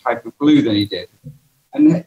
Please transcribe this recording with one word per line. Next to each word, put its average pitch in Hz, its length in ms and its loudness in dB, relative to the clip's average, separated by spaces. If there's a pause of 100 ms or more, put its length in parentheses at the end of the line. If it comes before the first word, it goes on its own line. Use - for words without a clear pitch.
type 117 220 -6
of 113 120 -16
glue 147 240 4
than 113 140 -2
he 101 80 0
did. 92 240 -10 (680)
And 165 340 2